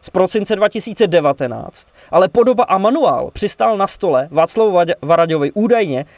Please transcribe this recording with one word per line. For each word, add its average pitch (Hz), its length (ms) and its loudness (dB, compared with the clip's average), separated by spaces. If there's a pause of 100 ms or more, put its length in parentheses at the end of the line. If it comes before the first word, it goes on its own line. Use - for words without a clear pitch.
z - 80 -14
prosince 202 460 -2
dva 208 140 0
tisíce 220 380 -2
devatenáct, 139 800 -2 (240)
ale 180 160 4
podoba 240 360 2
a 190 140 0
manuál 190 560 0
přistál 214 440 -2
na 196 100 0
stole 147 440 -2
Václavu 170 400 2
Vaď-, 175 300 2
Varaďovi 160 500 0
údajně 202 540 0 (120)